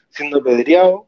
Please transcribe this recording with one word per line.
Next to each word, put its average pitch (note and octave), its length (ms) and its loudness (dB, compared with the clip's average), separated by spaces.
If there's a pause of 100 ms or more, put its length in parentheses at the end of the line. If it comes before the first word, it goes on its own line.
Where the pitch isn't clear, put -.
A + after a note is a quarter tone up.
siendo D3 300 -8
apedreados D3 680 0